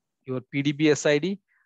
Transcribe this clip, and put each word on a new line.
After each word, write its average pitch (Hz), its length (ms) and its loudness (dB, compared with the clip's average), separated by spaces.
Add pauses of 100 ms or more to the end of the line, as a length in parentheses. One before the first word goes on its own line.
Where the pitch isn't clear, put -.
(260)
Your 127 160 -8 (100)
P 143 100 -4
D 147 120 0
B 151 160 2
S 143 160 2
I 147 140 2
D 190 200 -4 (260)